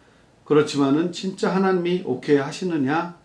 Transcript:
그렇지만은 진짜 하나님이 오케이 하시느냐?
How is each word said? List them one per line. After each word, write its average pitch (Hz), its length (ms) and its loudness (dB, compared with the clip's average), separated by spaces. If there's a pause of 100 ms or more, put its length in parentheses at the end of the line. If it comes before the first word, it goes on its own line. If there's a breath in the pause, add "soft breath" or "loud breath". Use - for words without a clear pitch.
(460 soft breath)
그렇지만은 147 680 2
진짜 190 420 -4
하나님이 185 520 0
오케이 131 320 0
하시느냐? 156 880 -2